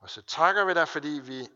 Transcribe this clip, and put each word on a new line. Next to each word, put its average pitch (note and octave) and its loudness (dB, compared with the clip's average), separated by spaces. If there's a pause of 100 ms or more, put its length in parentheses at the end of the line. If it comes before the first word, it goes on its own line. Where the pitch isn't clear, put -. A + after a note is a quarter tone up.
og G2+ -18
så G#2 -14
takker G3 2
vi F#3 2
dig, E3 4
fordi D3 -6
vi B2+ -10